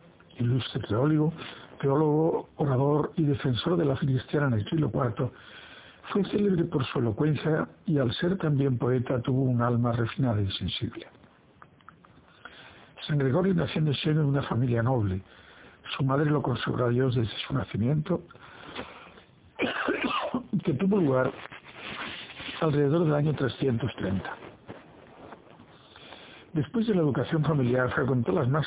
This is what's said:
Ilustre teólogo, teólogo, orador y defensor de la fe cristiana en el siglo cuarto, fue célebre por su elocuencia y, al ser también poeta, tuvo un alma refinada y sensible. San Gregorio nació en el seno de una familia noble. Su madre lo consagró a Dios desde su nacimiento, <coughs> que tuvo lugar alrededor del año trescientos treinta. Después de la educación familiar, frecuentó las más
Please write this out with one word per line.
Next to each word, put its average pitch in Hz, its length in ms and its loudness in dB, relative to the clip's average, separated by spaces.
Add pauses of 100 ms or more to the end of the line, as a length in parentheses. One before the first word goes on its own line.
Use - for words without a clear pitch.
(380)
Ilustre 120 480 0
teólogo, 151 460 2 (480)
teólogo, 151 760 2
orador 143 600 2
y 160 80 2
defensor 143 520 0
de 165 100 2
la 131 100 2
fe 147 100 -2
cristiana 139 420 0
en 123 60 2
el 104 140 -2
siglo 147 220 0
cuarto, 123 420 -2 (800)
fue 202 140 2
célebre 190 380 2
por 151 200 0
su - 140 -4
elocuencia 147 680 2 (200)
y, 151 120 2
al 127 140 2
ser 180 240 0
también 139 400 2
poeta, 123 460 0
tuvo 131 200 2
un 123 200 2
alma 120 300 2
refinada 117 480 0
y 98 120 0
sensible. - 540 -6 (2000)
San 151 120 -2
Gregorio 175 360 2
nació 160 260 0
en 156 80 2
el 131 80 0
seno 156 240 0
de 147 60 2
una 139 160 2
familia 120 400 0
noble. 104 400 0 (720)
Su 139 80 0
madre 139 260 2
lo 151 120 2
consagró 123 440 -2
a 120 40 2
Dios 123 240 2
desde 117 220 -2 (120)
su 139 60 -4
nacimiento, 151 680 -2 (1400)
<coughs> - 1040 -2
que 160 100 0
tuvo 196 240 2
lugar 131 340 4 (1300)
alrededor 147 440 4
del 151 100 4
año 147 180 2
trescientos 127 640 0
treinta. - 400 -4 (2250)
Después 214 340 0
de 220 80 2
la 180 60 4
educación 147 420 2
familiar, 127 500 2
frecuentó 131 400 2
las 143 180 2
más 147 160 2